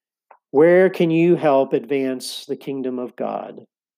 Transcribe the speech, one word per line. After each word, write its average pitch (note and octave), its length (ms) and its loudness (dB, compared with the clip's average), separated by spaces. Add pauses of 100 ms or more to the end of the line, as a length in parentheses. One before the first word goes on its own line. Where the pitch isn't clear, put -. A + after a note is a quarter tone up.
(520)
Where F3 380 6
can F3+ 200 -2
you E3+ 260 4
help C3+ 380 0
advance C3 720 -6
the C#3 100 -8
kingdom B2+ 440 -8
of B2 160 -10
God G#2+ 500 -10 (320)